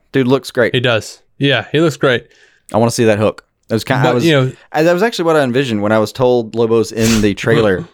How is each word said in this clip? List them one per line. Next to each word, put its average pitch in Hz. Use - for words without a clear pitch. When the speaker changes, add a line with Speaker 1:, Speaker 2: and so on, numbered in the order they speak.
Speaker 1:
Dude 135
looks 131
great. 117
Speaker 2:
He 123
does. 117
Yeah, 135
he 151
looks 160
great. 127
Speaker 1:
I 101
wanna 117
see 120
that 107
hook. -
That 117
was 107
kinda, -
I -
Speaker 2:
But, 123
Speaker 1:
was, 143
Speaker 2:
you 165
know 131
Speaker 1:
I, 151
that 170
was 175
actually 226
what 160
I 147
envisioned 120
when 104
I 110
was 107
told 123
Lobo's 113
in 113
the 104
Speaker 2:
<laughs> -
Speaker 1:
trailer. 104